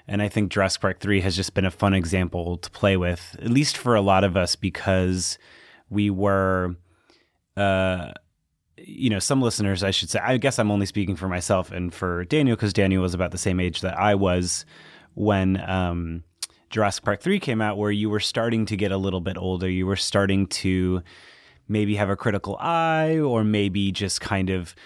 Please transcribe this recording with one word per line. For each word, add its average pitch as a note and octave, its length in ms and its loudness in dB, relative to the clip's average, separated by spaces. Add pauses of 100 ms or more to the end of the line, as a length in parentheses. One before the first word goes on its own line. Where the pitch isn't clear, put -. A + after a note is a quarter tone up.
And G2+ 120 -4
I G#2 100 0
think G#2 220 -2
Jurassic F#2+ 300 0
Park F#2+ 180 -2
three G2 220 2
has F2+ 140 0
just F#2+ 180 -4
been F#2+ 100 0
a F#2+ 60 2
fun G2 240 2
example F2 640 0
to - 140 -14
play G2 260 2
with, F2 420 -4
at A2+ 120 -2
least C#3+ 260 2
for B2 160 2
a G#2 80 6
lot F#2+ 220 6
of F#2 120 2
us, F2+ 200 0
because F#2 840 0 (540)
we G#2 180 2
were, F#2+ 680 2 (800)
uh, F#2+ 580 0 (640)
you G#2+ 340 -2
know, G2 80 0
some C3+ 240 0
listeners, G2+ 400 0
I G2 80 0
should F#2 180 -2
say, G#2+ 100 0
I A#2+ 180 0
guess B2+ 200 0
I'm G#2+ 140 2
only G2+ 160 0
speaking F#2+ 280 -2
for F#2 120 -4
myself F#2 440 0
and F2+ 220 -6
for F2+ 320 -4
Daniel, C3 320 2
'cause G#2 160 0
Daniel F#2+ 300 2
was F2 100 0
about F2 160 -2
the F#2 80 -10
same F#2 220 0
age F2+ 220 -2
that F#2 140 -4
I G2+ 200 4
was F2+ 500 0 (480)
when, F#2+ 560 2
um, F2 540 -4 (480)
Jurassic G#2 320 0
Park G#2 180 0
three G3 180 0
came A2+ 220 -2
out, G#2+ 160 0
where G#2 140 0
you G#2 180 0
were G#2 100 0
starting A2+ 460 0
to G#2+ 100 -4
get G2 160 0
a G2 60 0
little F#2+ 240 -2
bit F2+ 160 -6
older. F#2 320 -2
You F#2 160 0
were G2 100 0
starting G2 520 0
to F#2 560 0 (640)
maybe G#2+ 280 0
have G2+ 140 0
a G2 80 0
critical G2 420 -4
eye, D#3+ 580 0
or A#2+ 280 2
maybe G2+ 480 0
just F#2+ 260 -4
kind F#2+ 300 -2
of F2+ 260 -4 (100)